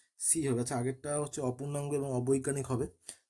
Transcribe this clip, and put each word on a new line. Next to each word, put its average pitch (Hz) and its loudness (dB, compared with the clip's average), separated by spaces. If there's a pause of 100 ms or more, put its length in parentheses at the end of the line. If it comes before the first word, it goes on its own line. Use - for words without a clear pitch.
(200)
সি - 2 (100)
হবে। 120 4
আচ্ছা, 123 -2
আগেরটা 135 -2
হচ্ছে 147 -4
অপূর্ণাঙ্গ 143 -2
এবং 139 0
অবৈজ্ঞানিক 135 2
হবে। 127 0 (440)